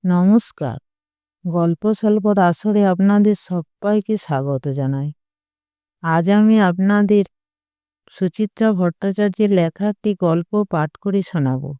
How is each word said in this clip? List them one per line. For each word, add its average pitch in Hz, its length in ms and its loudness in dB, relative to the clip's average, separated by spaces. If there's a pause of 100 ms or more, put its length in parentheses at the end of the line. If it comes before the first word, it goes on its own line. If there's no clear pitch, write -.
নমস্কার, 180 720 2 (640)
গল্প 170 380 -2 (100)
স্বল্পর 208 460 0
আসরে 202 480 2
আপনাদের 202 520 2
সবাইকে 202 800 -4
স্বাগত 139 520 -4
জানাই। 139 400 -4 (920)
আজ 165 280 0
আমি 214 300 4
আপনাদের 202 640 2 (840)
সুচিত্রা 214 640 -2
ভট্টাচার্যের 196 760 -2
লেখা 180 380 0
একটি 208 220 -4 (100)
গল্প 170 300 -2 (140)
পাঠ 156 320 -4
করে 196 260 -4
শোনাব 135 400 -2 (180)